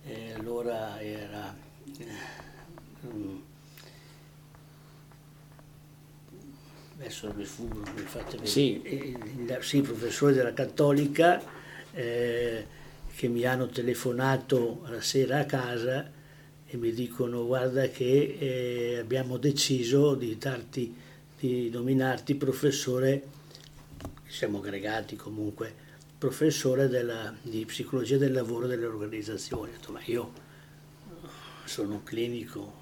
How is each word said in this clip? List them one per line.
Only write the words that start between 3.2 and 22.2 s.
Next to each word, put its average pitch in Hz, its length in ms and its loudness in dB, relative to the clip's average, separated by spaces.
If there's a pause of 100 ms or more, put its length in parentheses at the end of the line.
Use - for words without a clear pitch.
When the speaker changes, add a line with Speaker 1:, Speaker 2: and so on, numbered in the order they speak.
Speaker 1:
adesso 113 380 -8
mi 104 80 -6
sfuggo, 110 360 -8 (160)
mi 104 60 -6
fate 107 300 -8
vedere. 120 140 -6
Speaker 2:
Sì. 139 360 4
Speaker 1:
Eh, - 120 -6
il, 127 680 -6
sì, - 180 2
i 135 40 8
professori 117 520 4
della 123 180 4
Cattolica, 147 920 6 (500)
eh, 120 760 0 (480)
che - 140 0
mi 120 160 2
hanno 127 240 2
telefonato 123 1200 2
la 117 120 -6
sera 135 400 2
a 139 40 2
casa 127 680 -2 (560)
e - 100 -10
mi 117 160 0
dicono: 120 540 -2
"Guarda 127 420 2
che, 135 500 4
eh, 123 600 0
abbiamo 123 400 0
deciso 139 760 4
di 120 240 -2
darti, 120 560 -4 (440)
di 123 320 0
nominarti 131 640 2